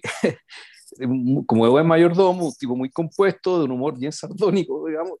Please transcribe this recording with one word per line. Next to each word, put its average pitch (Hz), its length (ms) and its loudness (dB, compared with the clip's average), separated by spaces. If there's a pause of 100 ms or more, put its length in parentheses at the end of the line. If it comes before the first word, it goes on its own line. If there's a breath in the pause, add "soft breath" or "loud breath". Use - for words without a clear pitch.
<laughs> - 1400 -4
como 113 180 4
de 117 60 6
buen 151 160 4
mayordomo, 175 580 4
un 135 80 -4
tipo 123 220 -6
muy 131 140 -4
compuesto, 180 680 -2
de 160 80 0
un 131 60 -4
humor 131 260 -4
bien 135 160 -6
sardónico, 165 760 -2
digamos, 165 320 -6